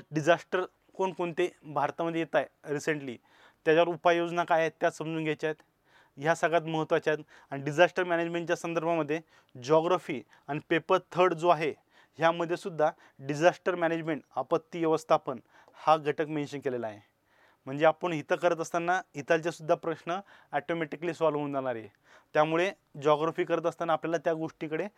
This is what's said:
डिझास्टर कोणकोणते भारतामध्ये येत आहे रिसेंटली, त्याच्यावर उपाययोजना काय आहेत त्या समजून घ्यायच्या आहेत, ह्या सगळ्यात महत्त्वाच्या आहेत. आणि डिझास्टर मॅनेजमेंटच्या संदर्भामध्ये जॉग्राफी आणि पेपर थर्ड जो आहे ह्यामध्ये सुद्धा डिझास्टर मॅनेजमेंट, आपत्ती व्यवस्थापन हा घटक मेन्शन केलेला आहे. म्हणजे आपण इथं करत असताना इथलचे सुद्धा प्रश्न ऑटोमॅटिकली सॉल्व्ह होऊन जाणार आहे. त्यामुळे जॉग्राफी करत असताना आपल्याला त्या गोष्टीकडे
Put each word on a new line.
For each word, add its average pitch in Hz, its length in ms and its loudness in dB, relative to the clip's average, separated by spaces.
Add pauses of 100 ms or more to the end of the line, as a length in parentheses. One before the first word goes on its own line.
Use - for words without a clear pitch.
(100)
डिझास्टर 160 540 0 (300)
कोणकोणते 175 540 -2 (160)
भारतामध्ये 151 560 -2
येत 160 160 -2
आहे - 360 -4
रिसेंटली, 143 440 -4 (500)
त्याच्यावर 165 220 6
उपाययोजना 170 560 2
काय 160 160 2
आहेत 160 200 0
त्या 170 100 2
समजून 160 320 -6
घ्यायच्या 156 280 -2
आहेत, 156 120 -10 (560)
ह्या 156 160 2
सगळ्यात 160 320 0
महत्त्वाच्या 156 460 0
आहेत. 151 120 -4 (260)
आणि 139 120 -8
डिझास्टर 165 420 4
मॅनेजमेंटच्या 170 520 -2
संदर्भामध्ये 165 640 -2 (340)
जॉग्राफी 160 680 2 (260)
आणि 147 200 -4
पेपर 170 300 2 (140)
थर्ड 175 220 4
जो 165 140 -2
आहे 156 240 2 (460)
ह्यामध्ये 165 380 0
सुद्धा 160 340 0 (280)
डिझास्टर 151 560 0
मॅनेजमेंट, 165 480 -2 (140)
आपत्ती 160 420 -4
व्यवस्थापन 156 600 0 (400)
हा 156 180 4
घटक 147 320 -2
मेन्शन 147 320 -6
केलेला 123 260 -4
आहे. 104 140 -12 (640)
म्हणजे 139 180 -2
आपण 165 280 2
इथं 156 240 -2
करत 175 240 2
असताना 170 400 -2 (140)
इथलचे 160 380 -2
सुद्धा 156 220 0
प्रश्न 165 440 -6 (340)
ऑटोमॅटिकली 160 640 -4
सॉल्व्ह 151 260 0
होऊन 143 120 -6
जाणार 131 240 -4
आहे. 110 120 -12 (460)
त्यामुळे 160 360 2 (320)
जॉग्राफी 151 420 2
करत 160 220 -2
असताना 165 260 -4
आपल्याला 160 320 -2
त्या 170 80 2
गोष्टीकडे 160 540 -6 (120)